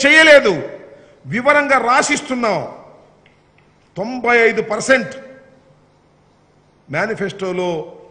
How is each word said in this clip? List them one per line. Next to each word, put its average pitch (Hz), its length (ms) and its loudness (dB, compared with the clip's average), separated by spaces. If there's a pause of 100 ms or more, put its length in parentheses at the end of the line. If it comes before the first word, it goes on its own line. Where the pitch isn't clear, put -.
చేయలేదు, 285 480 6 (840)
వివరంగా 277 520 2
రాసిస్తున్నాం. 240 720 -2 (1400)
తొంభై 240 400 -2 (120)
ఐదు 220 240 -2
పర్సెంట్ 226 420 -2 (1800)
మేనిఫెస్టోలో 185 760 -4 (400)